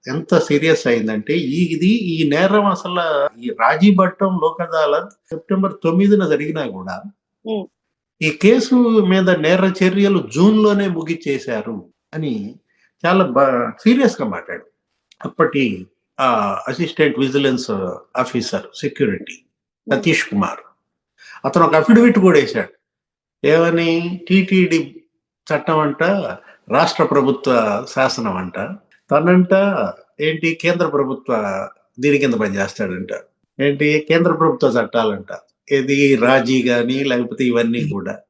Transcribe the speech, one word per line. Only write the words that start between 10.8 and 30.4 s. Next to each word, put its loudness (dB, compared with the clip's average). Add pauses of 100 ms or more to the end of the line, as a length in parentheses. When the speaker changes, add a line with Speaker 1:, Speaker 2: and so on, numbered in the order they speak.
Speaker 1:
ముగిచ్చేశారు -6 (240)
అని -8 (520)
చాలా 4
బా-, 0 (140)
సీరియస్ 4
గా -4
మాట్లాడు -12 (580)
అప్పటి -2 (340)
ఆ 2 (400)
అసిస్టెంట్ -2
విజిలెన్స్ 0 (460)
ఆఫీసర్ -4
సెక్యూరిటీ -6
Speaker 2:
Hmm. -8
Speaker 1:
సతీష్ 0
కుమార్. -4 (840)
అతను 4
ఒక 2
అఫిడవిట్ 6
కూడా 6
వేశాడు. -2 (720)
ఏమని? 0
టీటీడీ 0 (420)
చట్టం -2
అంట -2 (680)
రాష్ట్ర 0
ప్రభుత్వ 0 (420)
శాసనం -2
అంట, -8 (340)
తనంట 4 (680)
ఏంటి -2